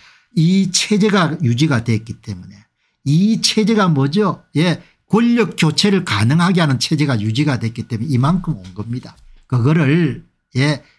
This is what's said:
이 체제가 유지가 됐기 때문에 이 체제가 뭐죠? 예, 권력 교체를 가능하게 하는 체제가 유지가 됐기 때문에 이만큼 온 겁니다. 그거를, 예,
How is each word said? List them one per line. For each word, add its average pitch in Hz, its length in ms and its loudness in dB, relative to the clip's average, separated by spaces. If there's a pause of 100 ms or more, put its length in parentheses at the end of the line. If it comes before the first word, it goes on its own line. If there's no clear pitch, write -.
(340)
이 185 360 2
체제가 196 720 0
유지가 120 420 0
됐기 113 300 -4
때문에 98 400 -14 (500)
이 180 360 2
체제가 208 480 2
뭐죠? 156 560 0 (120)
예, 180 260 0 (260)
권력 233 480 2
교체를 180 480 2
가능하게 160 560 0
하는 143 180 0
체제가 139 420 -2
유지가 117 380 -2
됐기 113 260 -6
때문에 117 260 -8
이만큼 143 460 0
온 92 180 -18
겁니다. 113 420 -10 (300)
그거를, 143 800 0 (300)
예, 143 260 0 (160)